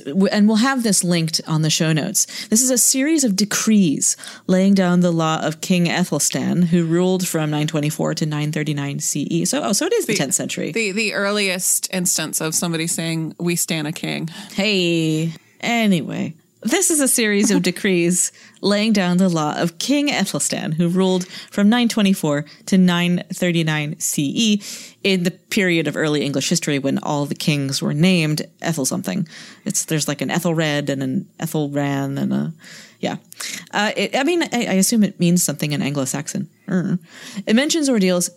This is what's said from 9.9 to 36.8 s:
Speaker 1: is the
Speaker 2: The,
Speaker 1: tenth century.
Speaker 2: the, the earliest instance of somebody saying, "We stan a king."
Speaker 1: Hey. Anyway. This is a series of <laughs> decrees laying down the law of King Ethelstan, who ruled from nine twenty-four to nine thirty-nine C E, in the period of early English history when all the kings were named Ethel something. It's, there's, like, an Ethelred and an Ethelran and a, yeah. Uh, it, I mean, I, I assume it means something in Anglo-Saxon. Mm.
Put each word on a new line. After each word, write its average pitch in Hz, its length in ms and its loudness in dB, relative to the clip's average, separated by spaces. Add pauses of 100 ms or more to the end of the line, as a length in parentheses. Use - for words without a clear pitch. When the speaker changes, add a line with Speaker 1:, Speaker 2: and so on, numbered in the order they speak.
Speaker 1:
is 440 140 0
the 220 60 -2
Speaker 2:
The, 202 60 0
Speaker 1:
tenth 135 160 -2
century. - 360 -4
Speaker 2:
the, 208 220 -2
the 214 220 -2
earliest 196 800 -2
instance 170 480 -2
of 160 140 -4
somebody 165 320 -2
saying, 165 540 -4
"We 175 160 0
stan 160 280 -2
a 156 80 -4
king." 156 360 -6 (240)
Speaker 1:
Hey. 170 800 0 (280)
Anyway. 202 760 0 (320)
This 349 240 2
is 311 100 2
a 262 80 2
series 214 420 2
of 185 120 4
<laughs> 185 80 0
decrees 175 600 0 (300)
laying 208 320 2
down 180 240 2
the 190 100 4
law 156 260 0
of - 240 -2
King 285 300 0
Ethelstan, - 640 -2
who 170 160 0
ruled 185 400 2
from - 400 0
nine 240 220 4
twenty-four 165 560 2 (180)
to 190 140 4
nine 175 440 4 (120)
thirty-nine 160 640 0
C 143 340 -2
E, 208 280 2 (400)
in 190 220 2
the 180 60 2
period 175 560 0
of 196 80 -4
early 151 300 0
English 143 240 -2
history 156 300 0
when 135 240 0
all 143 240 -2
the 143 80 -6
kings 139 480 -2
were 143 100 -2
named 156 540 2 (160)
Ethel 147 240 -2
something. - 420 -4 (380)
It's, - 180 -4
there's, 151 240 -2
like, 143 140 -4
an 131 80 -4
Ethelred 156 580 0
and 139 140 -2
an 131 260 -4 (100)
Ethelran 143 800 -4
and 135 140 -2
a, 147 220 -4 (440)
yeah. - 180 -6 (560)
Uh, 208 220 -2
it, - 220 -2
I 269 80 0
mean, 339 200 2
I, 208 80 -6
I 240 280 -2
assume 208 240 4
it - 160 -4
means 175 220 4
something 147 300 -2
in 143 100 -2
Anglo-Saxon. 143 680 -4 (180)
Mm. 180 320 0 (480)